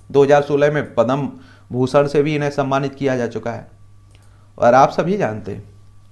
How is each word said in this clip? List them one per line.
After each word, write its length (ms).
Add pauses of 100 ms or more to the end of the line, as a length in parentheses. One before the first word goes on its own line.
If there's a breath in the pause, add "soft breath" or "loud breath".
(100)
दो 140
हज़ार 180
सोलह 300
में 220
पद्म 340 (440 loud breath)
भूषण 340
से 160
भी 120
इन्हें 160
सम्मानित 440
किया 220
जा 100
चुका 260
है। 140 (920 soft breath)
और 160
आप 160
सभी 260
जानते 360
हैं 120 (480)